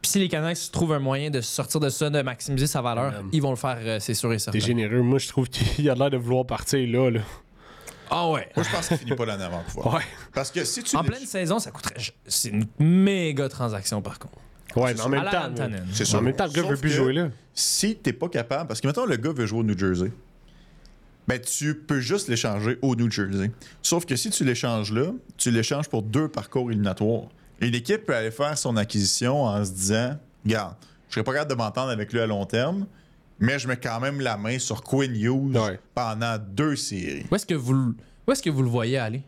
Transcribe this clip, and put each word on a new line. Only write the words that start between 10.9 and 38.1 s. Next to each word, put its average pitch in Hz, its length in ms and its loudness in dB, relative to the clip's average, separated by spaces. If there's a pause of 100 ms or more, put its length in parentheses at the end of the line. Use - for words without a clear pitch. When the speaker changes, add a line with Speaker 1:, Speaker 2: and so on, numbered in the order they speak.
Speaker 1:
En 202 60 2
Speaker 3:
l'é- 156 60 2
Speaker 1:
pleine 254 180 -4
saison, 190 320 -2
ça - 140 -4
coûterait, - 260 -10
je, 113 140 -8 (160)
c'est - 220 -2
une 104 160 0 (140)
méga 165 680 4
transaction, 107 540 -4
par - 160 -10
contre. - 160 -18 (400)
Speaker 2:
Ouais, 123 140 4
Speaker 3:
C'est 120 60 0
Speaker 2:
mais 113 40 -6
en 110 40 -2
Speaker 3:
sûr. 123 60 0
Speaker 2:
même 139 120 2
Speaker 1:
À - 20 -2
la 196 80 0
Speaker 2:
temps, 175 160 2
Speaker 1:
Rantanen. 117 440 -4
Speaker 3:
C'est 104 120 0
Speaker 2:
en - 20 0
Speaker 3:
sûr. 104 160 2
Speaker 2:
même 127 140 2
temps, 196 100 0
le 151 60 -4
gars 151 100 0
Speaker 3:
Sauf 147 100 0
Speaker 2:
veut 143 60 2
plus 143 140 0
Speaker 3:
que 147 40 2
Speaker 2:
jouer 131 180 4
là. 160 160 2 (260)
Speaker 3:
si - 400 0
t'es 131 180 -2
pas 170 160 -4
capable, 139 380 -2
parce - 140 -6
que 135 60 0
mettons, 240 180 0
le 175 100 2
gars 123 160 -2
veut 123 160 0
jouer 107 120 -2
au 117 40 2
New 104 140 2
Jersey, 92 340 2 (1160)
ben, 127 140 0
tu 147 340 -2
peux 147 240 -2
juste 175 280 -2
l'échanger 113 560 0
au 131 120 4
New 117 140 2
Jersey. 98 420 0 (300)
Sauf 170 240 2
que 131 100 -2
si 214 140 -2
tu 185 140 0
l'échanges 117 480 0
là, 120 160 2 (300)
tu - 120 0
l'échanges 139 400 2
pour 110 140 0
deux 123 240 0
parcours 123 420 -2
éliminatoires. 104 600 0 (320)
Une 120 120 2
équipe 196 320 0
peut 143 100 0
aller 113 160 0
faire 143 260 -2
son 120 200 0
acquisition 110 680 2
en 104 220 2
se 92 60 -4
disant, « 107 460 0 (280)
Regarde, 107 300 0 (340)
je - 60 -6
serais 110 80 0
pas 131 100 0
capable 147 180 0
de 131 40 0
m'entendre 120 340 -2
avec 107 240 -4
lui 117 60 2
à 113 80 2
long 101 180 0
terme, 156 400 0 (540)
mais 131 180 2
je 123 100 -6
mets 123 100 -2
quand 117 220 -4
même 139 200 -2
la 120 180 0
main 113 220 -2
sur - 240 -6
Quinn 135 320 0
Hughes 131 420 2
Speaker 2:
Ouais. 101 220 0 (160)
Speaker 3:
pendant 117 420 -2
deux 104 380 0
séries. » 82 560 -6
Speaker 1:
Où - 40 2
est-ce 208 100 -2
que 170 100 0
vous 131 180 0
le, 131 200 4 (340)